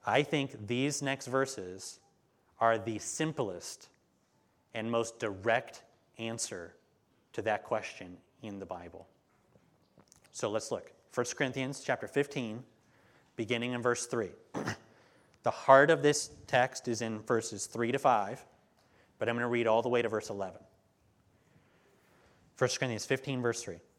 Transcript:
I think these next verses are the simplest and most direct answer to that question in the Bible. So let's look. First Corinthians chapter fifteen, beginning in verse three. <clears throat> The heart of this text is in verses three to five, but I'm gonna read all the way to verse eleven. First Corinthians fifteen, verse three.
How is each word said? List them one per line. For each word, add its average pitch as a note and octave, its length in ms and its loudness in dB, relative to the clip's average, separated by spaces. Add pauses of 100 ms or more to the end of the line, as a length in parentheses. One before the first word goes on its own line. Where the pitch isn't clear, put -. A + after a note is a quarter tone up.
I A#2 160 4
think C#3 460 -2
these C3+ 340 0
next C3+ 260 -4
verses A#2+ 720 -4 (600)
are A2+ 180 6
the A2 220 -4
simplest B2 880 -6 (840)
and A2+ 180 -4
most A#2 260 0
direct A2+ 680 0 (360)
answer A2 560 -8 (580)
to - 80 -6
that G#2 220 0
question G2 540 -6 (260)
in G2+ 160 -8
the F#2+ 60 -10
Bible. F2 420 -14 (1200)
So - 180 -4
let's G#2+ 220 -2
look. - 200 -8 (200)
First B2+ 260 -2
Corinthians C3+ 440 -4
chapter A#2+ 260 -4
fifteen, C3 560 -4 (720)
beginning A#2+ 380 -2
in B2 80 -4
verse A#2+ 260 0
three. A2 240 -2 (240)
<clears throat> - 80 -6 (800)
The A#2 80 2
heart C#3 380 10
of D#3 120 6
this D3 300 2 (160)
text - 400 2
is A#2 140 -2
in A2+ 180 -4
verses A2 460 -2
three A#2 260 -2
to C3 80 0
five, A2+ 460 2 (720)
but G#2+ 80 0
I'm A#2 80 0
gonna A#2+ 140 0
read A#2 180 2
all A2 140 6
the A#2+ 80 0
way A#2+ 120 4
to A2+ 60 0
verse G#2+ 220 -2
eleven. G2 320 -6 (1900)
First - 240 0
Corinthians A#2 260 -2
fifteen, C3 360 -2
verse A#2 200 0
three. E2+ 180 -10 (200)